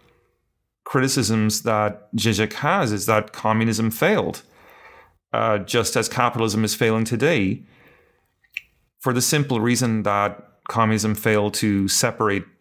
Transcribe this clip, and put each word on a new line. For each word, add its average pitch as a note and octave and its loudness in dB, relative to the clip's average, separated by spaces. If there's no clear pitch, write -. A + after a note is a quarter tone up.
criticisms A2+ 0
that G#2+ -2
Zizek G#2+ 0
has D3+ 0
is G2+ -4
that G#2+ 0
communism A2 0
failed, E3 0
uh, A2 0
just A2 -2
as A2+ 0
capitalism A2+ 0
is G#2 -2
failing A2+ 0
today, A#2 0
for C3 -2
the A#2+ 0
simple C#3 0
reason A#2 0
that G2+ -2
communism A2 2
failed G#2 0
to G2+ 2
separate G#2 0